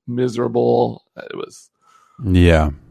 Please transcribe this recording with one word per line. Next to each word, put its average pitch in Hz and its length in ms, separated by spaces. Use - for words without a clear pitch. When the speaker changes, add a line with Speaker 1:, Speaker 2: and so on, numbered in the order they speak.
Speaker 1:
miserable. 120 960
It - 180
was - 340
Speaker 2:
Yeah. 87 460